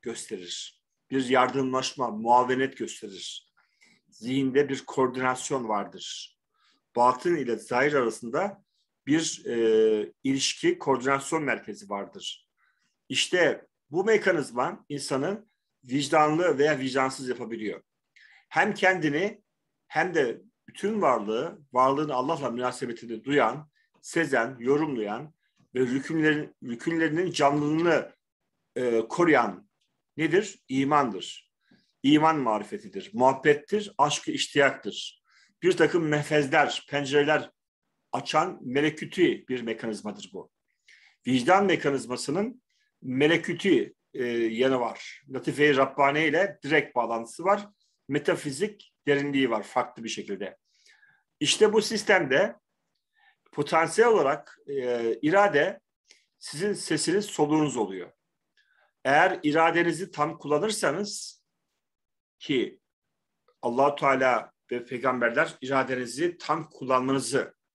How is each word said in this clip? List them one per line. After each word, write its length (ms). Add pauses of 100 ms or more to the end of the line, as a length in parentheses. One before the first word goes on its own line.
gösterir. 800 (280)
Bir 180
yardımlaşma, 800
muavenet 680
gösterir. 760 (560)
Zihinde 600
bir 180
koordinasyon 840
vardır. 680 (580)
Batın 400
ile 200
zahir 360
arasında 720 (420)
bir, 400
e, 680 (120)
ilişki, 540
koordinasyon 640
merkezi 480
vardır. 640 (600)
İşte 540 (240)
bu 140
mekanizma 840
insanı 580 (380)
vicdanlı 760
veya 200
vicdansız 500
yapabiliyor. 540 (680)
Hem 260
kendini 680 (460)
hem 260
de 280 (260)
bütün 340
varlığı, 600 (100)
varlığın 360
Allah'la 420
münasebetini 760
duyan, 460 (320)
sezen, 560
yorumlayan 760 (400)
ve 60
rükünlerin, 840
rükünlerinin 680
canlılığını, 840 (640)
e, 220 (100)
koruyan 600 (480)
nedir? 420 (100)
İmandır. 840 (500)
İman 340
marifetidir, 800
muhabbettir, 840
aşk-ı 320
iştiyaktır. 920 (400)
Bir 140
takım 320
mefezler, 840
pencereler 600 (600)
açan 500
melekütü 840
bir 140
mekanizmadır 720
bu. 180 (760)
Vicdan 380
mekanizmasının 960 (400)
melekütü, 920 (200)
e, 100 (100)
yanı 460
var. 480
Latife-i 480
Rabbani 480
ile 380
direkt 340
bağlantısı 480
var. 240 (400)
Metafizik 840 (120)
derinliği 440
var 120
farklı 420
bir 40
şekilde. 480 (840)
İşte 320
bu 100
sistemde 720 (960)
potansiyel 580
olarak, 560
e, 560
irade 580 (580)
sizin 340
sesiniz, 520
soluğunuz 520
oluyor. 360 (920)
Eğer 380
iradenizi 680
tam 280
kullanırsanız 1040 (960)
ki 420 (840)
Allah-u 320
Teala 580 (180)
ve 140
peygamberler 760
iradenizi 800
tam 320
kullanmanızı 840 (200)